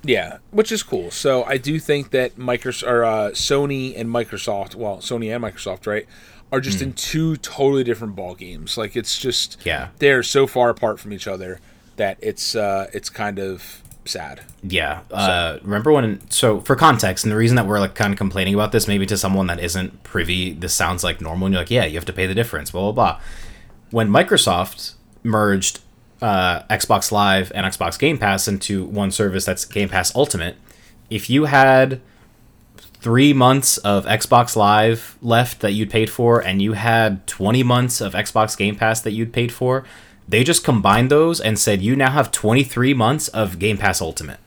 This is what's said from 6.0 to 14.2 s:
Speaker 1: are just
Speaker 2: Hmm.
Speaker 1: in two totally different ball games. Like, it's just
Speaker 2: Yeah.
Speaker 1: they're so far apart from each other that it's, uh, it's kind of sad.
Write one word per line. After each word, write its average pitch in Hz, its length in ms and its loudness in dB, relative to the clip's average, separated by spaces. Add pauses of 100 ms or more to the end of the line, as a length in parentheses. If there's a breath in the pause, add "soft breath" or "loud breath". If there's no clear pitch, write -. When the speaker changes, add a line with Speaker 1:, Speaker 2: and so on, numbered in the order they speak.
Speaker 1:
are 123 60 2
just 104 200 -2
Speaker 2:
Hmm. - 80 -4
Speaker 1:
in 87 60 -8
two 160 440 -2
totally 139 480 0
different 113 280 -4
ball 90 220 -12
games. 80 420 -10
Like, 110 200 -4
it's - 200 -4
just - 460 -4
Speaker 2:
Yeah. 78 240 -4 (120)
Speaker 1:
they're 139 220 4
so 135 260 2
far 123 220 2
apart 110 300 -2
from 104 140 -12
each 95 120 -12
other 95 360 -10 (340 soft breath)
that 98 240 -2
it's, - 360 -6
uh, 98 360 -2
it's - 180 -10
kind 104 300 -6
of 95 420 -10 (220)
sad. 71 380 -12 (200)